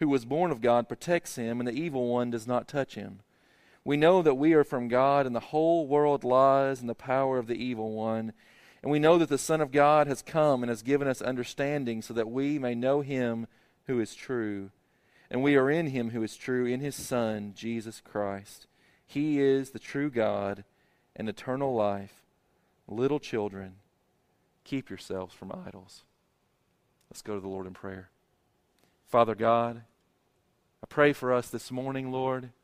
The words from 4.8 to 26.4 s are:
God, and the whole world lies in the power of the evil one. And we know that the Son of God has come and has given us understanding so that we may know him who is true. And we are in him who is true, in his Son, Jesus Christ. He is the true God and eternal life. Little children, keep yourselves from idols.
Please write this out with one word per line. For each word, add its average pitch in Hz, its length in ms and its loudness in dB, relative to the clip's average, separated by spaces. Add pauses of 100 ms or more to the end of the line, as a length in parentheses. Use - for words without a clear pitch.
God, 135 360 4
and 123 100 -4
the 117 60 -2
whole 160 460 0
world 143 380 2
lies 135 580 4
in 120 60 -8
the 117 60 -4
power 131 440 -2
of 117 80 -4
the 117 80 -4
evil 113 360 -6
one. 110 440 -4 (480)
And 143 100 -2
we 151 60 4
know 156 180 8
that 170 140 2
the 143 80 2
Son 156 240 0
of 135 100 -4
God 147 360 6
has 135 120 -2
come 151 420 2
and 120 60 -2
has 113 140 -4
given 139 260 2
us 131 140 -2
understanding 127 800 -4
so - 120 -12
that 113 160 -2
we 139 280 -2
may 123 160 -2
know 131 260 2
him 123 460 -2 (400)
who 127 120 -2
is 110 160 -2
true. 104 560 -6 (600)
And 123 120 -2
we 143 140 6
are 131 140 6
in 165 160 0
him 127 240 -4
who 117 120 -4
is 107 140 -6
true, 127 300 -2
in 123 140 -2
his 143 140 -8
Son, 110 640 -4
Jesus 113 480 -8
Christ. 101 600 -6 (400)
He 147 340 0
is 135 300 2
the - 80 -12
true 143 320 -6
God 101 540 -2 (520)
and 110 120 -8
eternal 131 460 -4
life. 101 480 -2 (640)
Little 131 320 -2
children, 98 580 -8 (840)
keep - 280 -8
yourselves 92 440 -10
from 95 160 -16 (160)
idols. 95 360 -20 (1080)